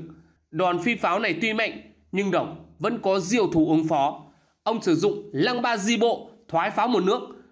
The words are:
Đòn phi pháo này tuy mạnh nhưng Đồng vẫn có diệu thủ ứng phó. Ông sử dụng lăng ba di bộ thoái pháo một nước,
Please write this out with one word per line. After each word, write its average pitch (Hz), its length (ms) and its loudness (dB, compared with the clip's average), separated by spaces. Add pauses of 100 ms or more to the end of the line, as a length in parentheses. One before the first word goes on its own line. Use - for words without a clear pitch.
(500)
Đòn 175 320 0
phi 240 120 0
pháo 185 240 0
này 190 240 -2
tuy 220 100 0
mạnh 214 280 -4 (320)
nhưng 196 180 0
Đồng 151 480 -4
vẫn 220 240 -2
có 240 180 2
diệu 190 260 2
thủ 156 240 2
ứng 160 180 2
phó. 151 360 0 (380)
Ông 220 200 -2
sử 175 120 2
dụng - 380 0
lăng 240 300 0
ba 240 140 0
di 214 200 0
bộ 226 340 0 (180)
thoái 170 220 0
pháo 220 180 0
một 220 140 2
nước, 208 180 2 (320)